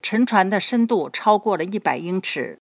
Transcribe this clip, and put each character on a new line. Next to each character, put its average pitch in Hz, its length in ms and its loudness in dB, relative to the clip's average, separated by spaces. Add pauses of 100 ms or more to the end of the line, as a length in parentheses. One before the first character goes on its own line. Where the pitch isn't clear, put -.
沉 226 240 0
船 196 240 4
的 202 80 0
深 233 260 0
度 208 240 0
超 214 300 2
过 208 180 0
了 156 60 -4
一 190 160 -4
百 147 180 0
英 180 240 -4
尺。 135 460 -6